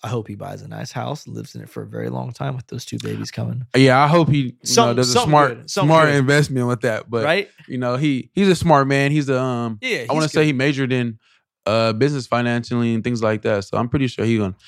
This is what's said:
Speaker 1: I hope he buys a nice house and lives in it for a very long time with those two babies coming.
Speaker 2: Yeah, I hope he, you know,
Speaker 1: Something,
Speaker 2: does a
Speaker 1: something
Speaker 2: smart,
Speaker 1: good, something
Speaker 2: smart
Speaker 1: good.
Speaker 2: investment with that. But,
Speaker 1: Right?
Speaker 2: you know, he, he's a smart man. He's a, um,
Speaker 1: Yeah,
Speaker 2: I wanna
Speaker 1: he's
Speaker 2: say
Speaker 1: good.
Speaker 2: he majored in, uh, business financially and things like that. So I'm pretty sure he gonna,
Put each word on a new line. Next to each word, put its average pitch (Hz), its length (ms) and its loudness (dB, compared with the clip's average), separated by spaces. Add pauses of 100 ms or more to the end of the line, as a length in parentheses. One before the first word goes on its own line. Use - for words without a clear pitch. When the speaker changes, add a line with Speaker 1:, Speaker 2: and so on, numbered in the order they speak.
Speaker 1:
I 113 40 -10
hope 110 200 -6
he 101 80 -12
buys 101 260 -12
a 101 60 -16
nice 107 240 -12
house 123 340 -8
and 117 80 -14
lives 110 220 -14
in 110 60 -12
it 104 60 -18
for 113 140 -12
a 104 40 -14
very 110 240 -8
long 127 220 -8
time 135 220 -8
with 127 140 -12
those 120 160 -12
two 117 180 -8
babies 110 300 -8
coming. 117 320 -6 (100)
Speaker 2:
Yeah, 131 260 6
I 147 60 4
hope 156 220 4
he, 143 100 2
you 135 140 0
know, - 100 -20
Speaker 1:
Something, 123 340 2
Speaker 2:
does 127 120 2
a - 60 0
Speaker 1:
something 240 160 2
Speaker 2:
smart, 147 260 6
Speaker 1:
good, - 140 -18
something 156 180 2
Speaker 2:
smart 160 220 6
Speaker 1:
good. 143 40 2
Speaker 2:
investment 139 540 2
with 120 140 -2
that. 110 280 -4
But, 117 140 -2
Speaker 1:
Right? 185 240 0 (180)
Speaker 2:
you 131 120 -10
know, 123 180 -2
he, 139 380 -2
he's 196 120 0
a 185 80 4
smart 147 320 4
man. 139 240 2
He's 147 180 0
a, 131 120 0
um, 117 400 -4
Speaker 1:
Yeah, 170 280 -4
Speaker 2:
I 120 40 -2
wanna 156 140 0
Speaker 1:
he's 147 60 -6
Speaker 2:
say 160 100 2
Speaker 1:
good. 151 40 2
Speaker 2:
he 151 60 2
majored 135 400 -2
in, 120 260 -2 (480)
uh, 113 260 2
business 131 360 0
financially 120 640 0
and 113 80 -2
things 120 180 -4
like 110 220 0
that. 104 220 -2
So - 120 -6
I'm 117 120 -2
pretty 139 180 0
sure 107 180 -4
he 113 140 2
gonna, 98 160 -2 (140)